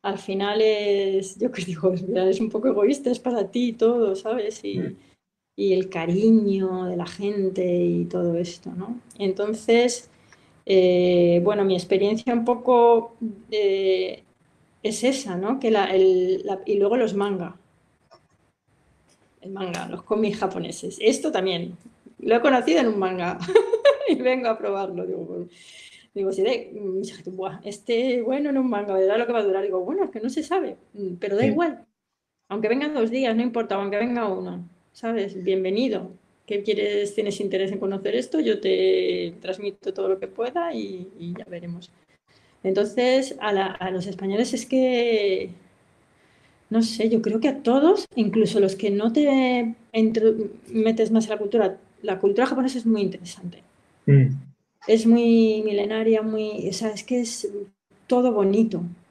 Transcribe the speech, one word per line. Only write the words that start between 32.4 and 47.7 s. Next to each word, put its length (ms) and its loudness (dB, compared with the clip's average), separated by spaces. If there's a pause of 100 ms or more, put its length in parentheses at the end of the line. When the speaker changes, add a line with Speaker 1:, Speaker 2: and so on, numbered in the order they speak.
Speaker 1:
Aunque 200 -2
vengan 260 0
dos 160 0
días, 240 0
no 80 2
importa, 320 -2
aunque 220 -4
venga 320 -2
uno, 400 -8 (240)
¿sabes? 500 -6
Bienvenido. 680 -2 (360)
¿Qué 160 -4
quieres? 520 -2
¿Tienes 260 -4
interés 320 -2
en 60 -8
conocer 360 -4
esto? 260 -2
Yo 200 0
te 800 0
transmito 520 -8
todo 160 -4
lo 100 -2
que 100 -10
pueda 460 -4
y, 340 -10 (100)
y 180 -10
ya 80 -14
veremos". 460 -14 (720)
Entonces, 800 0
a 120 -2
la, 140 0
a 240 -6
los 160 -4
españoles 460 -2
es 140 -6
que, 840 0 (1160)
no 120 2
sé, 280 0
yo 120 2
creo 180 -2
que 100 0
a 140 -4
todos, 420 4 (100)